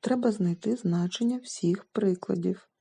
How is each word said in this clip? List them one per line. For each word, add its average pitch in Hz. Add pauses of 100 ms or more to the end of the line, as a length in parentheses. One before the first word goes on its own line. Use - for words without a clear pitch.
Треба 247
знайти 208
значення 185
всіх 185
прикладів. 185 (120)